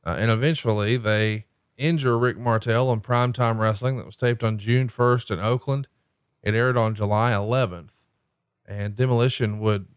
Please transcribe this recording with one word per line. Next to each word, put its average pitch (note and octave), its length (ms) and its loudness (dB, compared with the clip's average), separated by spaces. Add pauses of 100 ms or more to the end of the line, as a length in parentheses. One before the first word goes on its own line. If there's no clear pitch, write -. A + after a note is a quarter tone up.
Uh, E2 120 -2
and A2+ 140 0
eventually A2+ 640 0
they G#2+ 480 -2 (320)
injure C3+ 420 0
Rick B2 180 0
Martel A#2+ 520 0
on A2+ 100 0
Primetime A#2+ 580 0
Wrestling A2 400 -2
that - 80 -12
was F2+ 120 -20
taped A#2+ 260 -2
on A2 140 0
June A#2 320 0
first B2 420 0
in E2+ 80 -4
Oakland. C3 480 -4 (560)
It G#2 100 2
aired B2 240 2
on A2 160 2
July G#2+ 400 2
eleventh, G2+ 580 -2 (760)
and G2+ 280 -6
Demolition A#2+ 680 0
would G#2 360 0